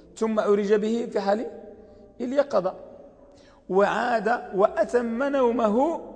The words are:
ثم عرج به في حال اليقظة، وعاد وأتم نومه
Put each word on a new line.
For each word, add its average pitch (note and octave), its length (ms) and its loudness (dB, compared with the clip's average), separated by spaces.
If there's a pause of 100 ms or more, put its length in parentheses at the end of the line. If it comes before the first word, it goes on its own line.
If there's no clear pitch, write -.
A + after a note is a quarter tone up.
(160)
ثم A3 240 0
عرج G#3 340 2
به A3 380 0
في G#3+ 80 -2
حال G3 260 0 (760)
اليقظة، B3 540 0 (920)
وعاد G#3+ 720 0 (140)
وأتم A#3 680 2
نومه C4 800 2 (140)